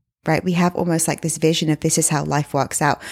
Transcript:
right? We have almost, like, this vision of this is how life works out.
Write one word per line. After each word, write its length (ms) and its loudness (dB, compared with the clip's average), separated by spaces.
right? 160 2
We 100 0
have 220 2
almost, 320 0
like, 140 -2
this 160 -4
vision 320 2
of 120 0
this 180 0
is 100 0
how 160 0
life 300 -2
works 260 -2
out. 180 0